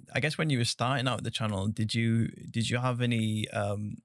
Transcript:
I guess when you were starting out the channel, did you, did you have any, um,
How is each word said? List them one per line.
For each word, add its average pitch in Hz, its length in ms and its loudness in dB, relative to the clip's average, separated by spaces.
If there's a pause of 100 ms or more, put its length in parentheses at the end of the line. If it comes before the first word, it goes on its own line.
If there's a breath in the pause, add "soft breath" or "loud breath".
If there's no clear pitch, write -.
(140)
I 117 60 0
guess 127 180 0
when 160 100 2
you 139 80 2
were 117 80 4
starting 123 420 0
out 123 160 -2
the 113 80 -2
channel, 104 380 -2
did 110 260 -2
you, 113 340 4 (220)
did 113 200 0
you 120 80 0
have 123 240 0
any, 110 480 2
um, 104 540 -2